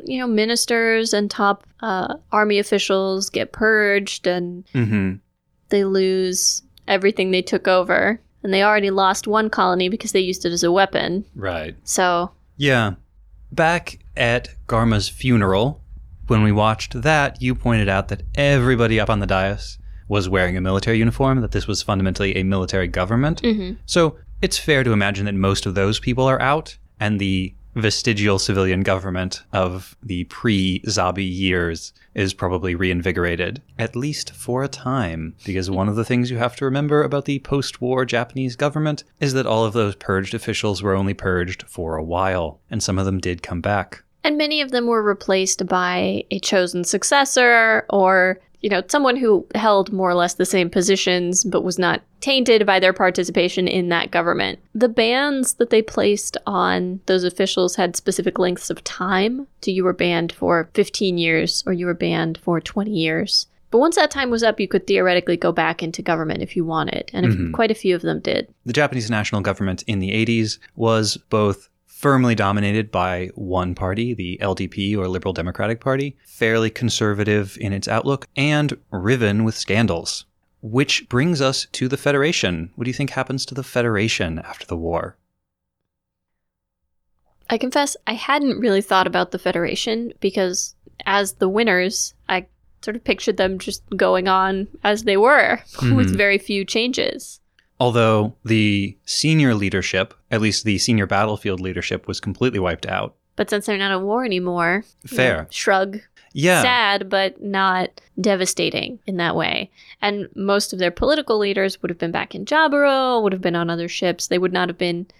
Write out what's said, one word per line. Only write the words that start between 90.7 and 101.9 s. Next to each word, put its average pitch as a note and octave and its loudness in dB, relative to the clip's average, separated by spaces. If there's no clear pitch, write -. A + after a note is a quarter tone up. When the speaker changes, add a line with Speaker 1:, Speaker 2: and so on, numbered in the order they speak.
Speaker 1:
as G3+ 0
the F#3+ 2
winners, G3 0
I F#3 0
sort A3 -6
of - -12
pictured G#3 0
them F#3+ 0
just - -10
going F#3 2
on F#3+ 2
as G#3 0
they G3+ 2
were A3+ 4
<laughs> - -20
Speaker 2:
Mm-hmm. A#2+ 2
Speaker 1:
with F#2+ 2
very G3+ 4
few G3 -2
changes. - -4
Speaker 2:
Although A2 4
the G#2 0
senior D3 2
leadership, F#2+ -2
at A2 0
least G#2 0
the G#2 0
senior G#2 2
battlefield G2+ -2
leadership, F#2 -6